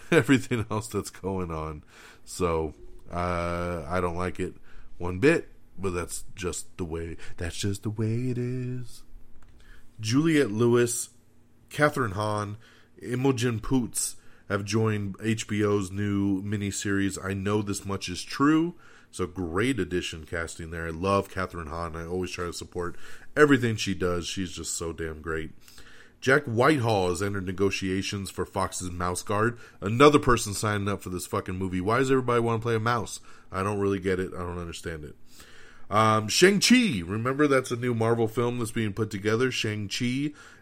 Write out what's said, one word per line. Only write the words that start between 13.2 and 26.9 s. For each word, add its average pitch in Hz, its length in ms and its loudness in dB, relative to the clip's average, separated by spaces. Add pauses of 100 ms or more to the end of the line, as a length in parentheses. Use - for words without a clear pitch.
Poots - 560 0 (320)
have 101 160 -2
joined 104 580 0
H 113 240 0
B 104 200 0
O's 101 260 2
new 101 500 2
miniseries, 101 800 -2
I 95 120 -4
Know 101 280 0
This 98 240 -4
Much 98 220 -4
Is 90 160 -6
True. 156 520 2 (360)
So 90 160 -4
great 92 500 -2
addition 85 480 -4
casting 82 460 -8
there. 82 160 -6
I 82 40 -4
love 95 380 0
Kathryn 87 380 -6
Hahn. 82 300 -6
I 82 80 -8
always 90 260 -4
try 90 140 -6
to 85 80 -6
support 87 420 -6 (400)
everything 131 400 6
she 98 180 -2
does. 87 320 0
She's 92 260 -4
just 82 260 -8
so 82 160 -6
damn 78 280 -8
great. 80 300 -4 (720)
Jack 139 240 4
Whitehall 113 640 4